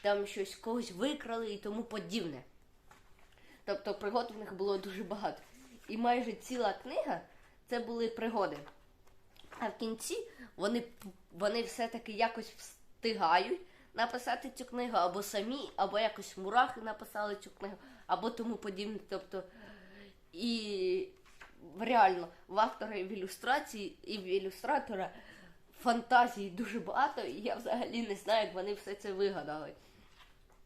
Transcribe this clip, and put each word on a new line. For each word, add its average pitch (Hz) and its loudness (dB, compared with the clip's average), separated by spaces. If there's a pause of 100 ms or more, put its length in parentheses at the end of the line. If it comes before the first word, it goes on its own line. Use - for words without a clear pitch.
там 202 4
щось, 196 -4
когось 233 -4
викрали 233 -2
і 202 -6
тому 214 -4
подібне. 175 -4 (1200)
Тобто 202 -2
пригод 226 0
в 208 -12
них 196 -10
було 196 2
дуже 190 -6
багато. 202 -4 (460)
І 220 -4
майже 240 4
ціла 233 0
книга — 254 -2 (480)
це 240 0
були 233 0
пригоди. 220 0 (1000)
А 226 0
в - -8
кінці 226 -4 (300)
вони 226 2
п-, - -10 (240)
вони 208 0
все-таки 233 -4
якось 226 0
встигають 202 2 (340)
написати 247 0
цю 254 -8
книгу 247 -2
або 180 4
самі, 220 -2
або 196 2
якось 214 0
мурахи 226 4
написали 214 -4
цю - -14
книгу, 196 -8 (320)
або 185 2
тому 226 -2
подібне. 208 -4 (100)
Тобто, 190 -4 (880)
і 202 0 (720)
реально, 196 8 (200)
в 190 0
автора 220 2
і 190 -2
в 190 -6
ілюстрації, 220 -2
і 214 -6
в 185 -6
ілюстратора 190 0 (720)
фантазії 240 6
дуже 220 -4
багато, - 2
і 202 -6
я 220 0
взагалі 233 0
не 202 0
знаю, 208 4
як 175 -6
вони 190 -2
все 202 -8
це 202 -6
вигадали. 156 -2 (920)